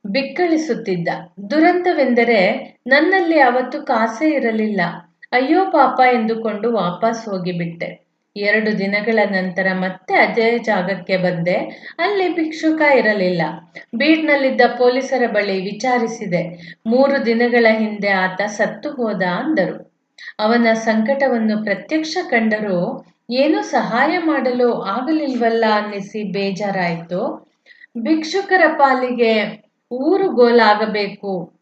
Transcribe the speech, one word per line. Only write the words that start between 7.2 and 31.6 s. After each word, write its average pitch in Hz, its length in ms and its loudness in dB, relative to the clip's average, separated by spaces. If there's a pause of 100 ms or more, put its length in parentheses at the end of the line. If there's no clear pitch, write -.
ಹೋಗಿಬಿಟ್ಟೆ. 170 760 -8 (300)
ಎರಡು 208 420 0
ದಿನಗಳ 208 400 0 (120)
ನಂತರ 185 420 -2
ಮತ್ತೆ 185 420 -4
ಅದೇ 226 440 2
ಜಾಗಕ್ಕೆ 190 580 -2
ಬಂದೆ. 180 380 0 (440)
ಅಲ್ಲಿ 359 360 0
ಭಿಕ್ಷುಕ 311 460 -2 (140)
ಇರಲಿಲ್ಲ. 196 480 2 (520)
ಬೀಟ್‌ನಲ್ಲಿದ್ದ 277 680 2 (180)
ಪೊಲೀಸರ 247 480 2
ಬಳಿ 202 340 -2
ವಿಚಾರಿಸಿದೆ. 220 1160 -4 (100)
ಮೂರು 262 400 2
ದಿನಗಳ 233 440 2
ಹಿಂದೆ 214 380 -2
ಆತ 185 340 0
ಸತ್ತು 220 480 -4
ಹೋದ 220 320 -4
ಅಂದರು. 185 720 -2 (420)
ಅವನ 226 340 2
ಸಂಕಟವನ್ನು 220 920 0
ಪ್ರತ್ಯಕ್ಷ 311 540 -4 (120)
ಕಂಡರೂ 214 760 -2 (240)
ಏನೂ 285 320 2
ಸಹಾಯ 269 560 0
ಮಾಡಲು 247 640 0
ಆಗಲಿಲ್ವಲ್ಲ 233 840 -2 (100)
ಅನ್ನಿಸಿ 208 580 -6
ಬೇಜಾರಾಯ್ತು. 196 1200 -4 (460)
ಭಿಕ್ಷುಕರ 339 680 0
ಪಾಲಿಗೆ 247 960 0 (260)
ಊರುಗೋಲಾಗಬೇಕು 220 1700 2